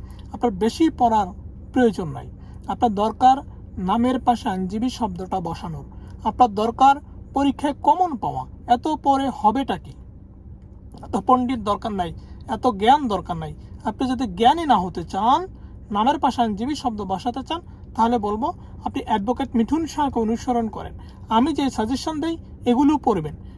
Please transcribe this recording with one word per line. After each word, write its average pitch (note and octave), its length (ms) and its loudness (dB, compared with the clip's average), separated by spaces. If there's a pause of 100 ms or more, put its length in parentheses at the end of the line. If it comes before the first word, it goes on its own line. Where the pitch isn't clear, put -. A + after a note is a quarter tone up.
(320)
আপনার A#3+ 200 0
বেশি G#3+ 340 2 (120)
পড়ার A3 300 4 (440)
প্রয়োজন A3 440 2
নাই। - 120 -12 (400)
আপনার A3+ 260 0
দরকার A#3+ 440 4 (400)
নামের A#3 420 2
পাশে A#3+ 300 2
আইনজীবী F#3+ 400 -2
শব্দটা F#3+ 520 -4
বসানোর, E3 440 -8 (380)
আপনার A#3 300 4
দরকার C4 420 4 (380)
পরীক্ষায় C#4 480 0
কমন E4+ 360 4
পাওয়া। C3+ 260 -6 (240)
এত B3 180 2 (180)
পরে C#4 220 4 (100)
হবেটা G#3+ 420 2
কি? - 160 -14 (1080)
এত - 120 -6 (100)
পণ্ডিত B3+ 380 4
দরকার G#3 300 -2
নাই, F3 180 -2 (360)
এত A3+ 180 -2 (140)
জ্ঞান B3+ 280 8
দরকার F3+ 300 -2
নাই। D#3 160 -8 (320)
আপনি A#3 240 -2
যদি C4 160 -2 (100)
জ্ঞানী C4+ 300 6
না B3 120 6
হতে F3+ 260 -2
চান, A3 360 2 (520)
নামের A3+ 280 2
পাশে B3+ 220 0
আইনজীবী A#3 340 -2
শব্দ A3 300 -4
বসাতে G#3+ 380 -4
চান, E4 180 -6 (320)
তাহলে A#3 260 2
বলবো G#3+ 280 -2 (360)
আপনি B3 220 -4
অ্যাডভোকেট A#3 500 0
মিঠুন B3 300 2
শাহকে C#4 340 -2
অনুসরণ A3+ 500 0
করেন। - 240 -10 (360)
আমি A#3+ 240 4
যে C#4+ 160 -2
সাজেশন B3+ 500 -2
দেই E4 160 -2 (300)
এগুলো C#4 320 6
পড়বেন। F3 380 0 (220)